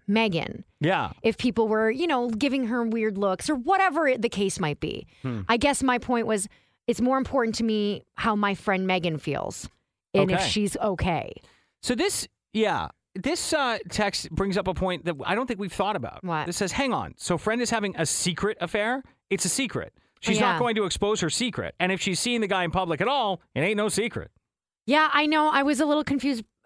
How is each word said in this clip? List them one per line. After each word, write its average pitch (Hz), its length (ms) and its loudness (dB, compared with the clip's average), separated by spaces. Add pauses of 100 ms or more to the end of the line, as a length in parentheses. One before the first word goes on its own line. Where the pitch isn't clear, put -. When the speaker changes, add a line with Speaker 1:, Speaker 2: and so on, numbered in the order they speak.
Speaker 1:
Megan. 202 560 0 (160)
Speaker 2:
Yeah. 151 320 2 (120)
Speaker 1:
If 226 140 2
people 226 300 2
were, 220 220 2
you 269 180 0
know, 247 220 0
giving 247 380 0
her 240 160 0
weird 220 340 0
looks 196 320 0
or 302 60 2
whatever 311 600 2
the 226 120 0
case 196 300 -2
might 151 200 -2
be. - 280 -6 (140)
Speaker 2:
Hmm. 120 260 -4
Speaker 1:
I 233 100 4
guess 277 240 2
my 254 160 2
point 240 300 -2
was 214 200 0 (400)
it's 220 140 0
more 262 160 2
important 240 380 0
to - 80 -4
me 208 400 0 (120)
how 220 200 0
my 202 180 0
friend 190 320 0
Megan 175 320 0
feels - 520 -6 (440)
and 196 160 4
if 185 100 2
Speaker 2:
Okay. 185 100 0
Speaker 1:
she's 208 280 0
okay. 180 560 -2 (480)
Speaker 2:
So 240 140 0
this, 370 320 0 (260)
yeah, 180 360 0 (260)
this, 285 380 -2
uh, 262 260 0 (100)
text - 400 -2
brings 196 260 0
up 185 120 0
a 185 80 0
point 180 300 -2
that 170 100 -2 (100)
I 175 80 0
don't 247 140 -2
think 208 120 -4
we've 190 140 -6
thought - 220 0
about. - 280 -8
Speaker 1:
What? 165 220 -2
Speaker 2:
This 175 120 -4
says, 196 160 0
"Hang 262 200 0
on. 110 240 -4
So 170 220 0
friend 226 200 0
is 240 120 0
having 208 260 -2
a 165 80 0
secret 190 560 0
affair? 220 420 -2 (280)
It's 196 140 0
a 185 40 0
secret. 190 440 -2 (280)
She's - 160 2
Speaker 1:
Yeah. 208 140 4
Speaker 2:
not 165 80 2
going 233 160 2
to 214 80 0
expose 202 380 0
her 165 80 0
secret. 165 500 -4
And 185 140 2
if 185 80 -4
she's 185 180 0
seeing 240 220 0
the 208 60 -2
guy 185 180 2
in 165 60 -2
public 170 280 0
at 196 80 2
all, 233 340 0 (140)
it 131 60 0
ain't 202 160 0
no 208 100 0
secret." 190 440 -4 (540)
Speaker 1:
Yeah, 294 280 4
I 294 140 4
know. 302 220 4
I 277 140 4
was 277 160 2
a 311 60 2
little 294 180 2
confused 269 400 -2 (220)